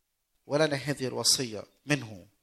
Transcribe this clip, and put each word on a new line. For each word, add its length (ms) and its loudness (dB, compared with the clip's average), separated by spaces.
ولنا 280 2
هذه 320 -2
الوصية 560 0
منه، 420 -2